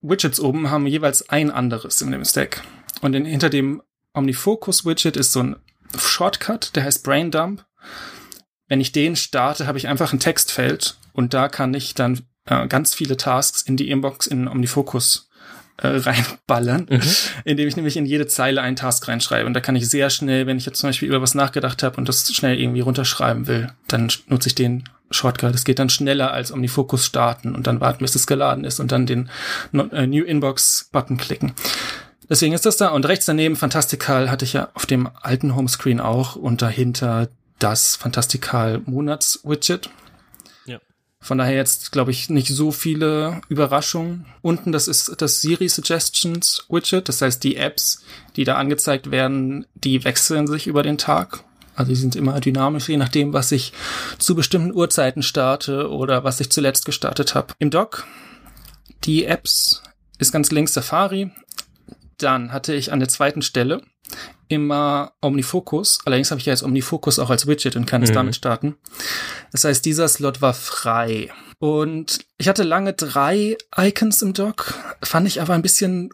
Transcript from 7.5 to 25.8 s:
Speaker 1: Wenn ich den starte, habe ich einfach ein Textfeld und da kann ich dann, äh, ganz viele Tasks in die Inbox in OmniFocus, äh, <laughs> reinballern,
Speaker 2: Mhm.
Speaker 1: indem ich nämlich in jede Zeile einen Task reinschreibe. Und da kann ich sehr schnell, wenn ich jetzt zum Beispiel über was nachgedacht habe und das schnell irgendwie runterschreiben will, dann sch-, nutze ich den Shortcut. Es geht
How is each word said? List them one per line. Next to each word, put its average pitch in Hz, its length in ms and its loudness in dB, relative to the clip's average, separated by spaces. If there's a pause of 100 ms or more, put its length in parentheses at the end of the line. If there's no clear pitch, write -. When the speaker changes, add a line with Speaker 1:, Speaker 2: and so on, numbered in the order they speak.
Speaker 1:
Wenn 135 120 2
ich 127 120 -2
den 156 240 2
starte, 135 500 0
habe 139 120 -4
ich 127 100 -4
einfach 143 240 0
ein 127 80 2
Textfeld - 760 0 (160)
und 123 220 0
da 135 140 4
kann 131 260 -2
ich 135 200 -6
dann, 123 260 0 (240)
äh, 127 240 0
ganz 139 260 2
viele 139 220 -2
Tasks 127 460 0
in 135 140 0
die 139 140 0
Inbox 135 380 -2
in 127 180 -2
OmniFocus, 127 840 0 (500)
äh, 135 100 0
<laughs> 135 80 2
reinballern, 127 920 0
Speaker 2:
Mhm. 127 120 4 (440)
Speaker 1:
indem 147 220 0
ich 139 100 -2
nämlich 156 200 0
in 151 100 0
jede 147 220 0
Zeile 135 340 0
einen 127 140 -2
Task 127 320 -2
reinschreibe. 117 380 0
Und 123 80 0
da 127 60 0
kann 131 160 0
ich 120 120 0
sehr 139 220 2
schnell, 131 360 0
wenn 131 100 0
ich 127 100 -6
jetzt 135 120 -6
zum 143 120 0
Beispiel 135 180 -2
über 135 140 2
was 127 120 2
nachgedacht 131 480 0
habe 131 140 0
und 131 120 -2
das - 240 0
schnell 127 280 2
irgendwie 123 220 0
runterschreiben 127 680 0
will, 123 240 -2 (160)
dann 117 200 0
sch-, - 200 -10
nutze 127 220 2
ich - 40 -2
den 123 300 0 (260)
Shortcut. 123 440 0
Es 123 100 -2
geht 131 160 2